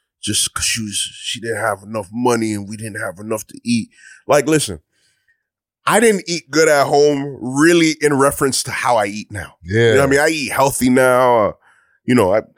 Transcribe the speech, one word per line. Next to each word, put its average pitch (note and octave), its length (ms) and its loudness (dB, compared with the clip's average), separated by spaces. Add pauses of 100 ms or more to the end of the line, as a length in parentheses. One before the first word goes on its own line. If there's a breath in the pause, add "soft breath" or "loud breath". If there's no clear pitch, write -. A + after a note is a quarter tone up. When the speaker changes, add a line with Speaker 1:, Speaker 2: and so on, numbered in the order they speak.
(220)
Speaker 1:
just - 320 -4
'cause - 120 -6
she A2+ 160 -4
was, G2+ 140 -10
she - 440 -8
didn't A2+ 220 -6
have G2+ 220 -4
enough G#2 280 -10
money A#2 420 -2
and G2+ 140 -8
we G#2+ 100 -12
didn't G#2+ 220 -12
have G2 200 -10
enough G#2+ 280 -8
to - 160 -20
eat." A#2 260 -2 (380 loud breath)
Like, C#3+ 200 2
listen, C#3+ 340 -2 (1040)
I F#3 140 2
didn't A3 280 2
eat E3 220 -8
good D#3 180 4
at C#3+ 200 4
home C#3+ 520 2
really D#3+ 640 2
in D3 160 2
reference C#3 460 0
to - 80 -8
how B2 260 0
I G#2 80 0
eat G#2 260 -10
now. - 320 -12
Speaker 2:
Yeah. A2+ 260 2
Speaker 1:
You A2+ 60 4
know C3+ 60 6
what C#3 60 2
I - 40 0
mean? C#3 80 2
I D#3 100 2
eat D3+ 220 -6
healthy C3 380 0
now. B2+ 600 4
Uh, - 20 -6 (540 soft breath)
you B2 100 2
know, G2 180 2
I, A2 80 0 (160)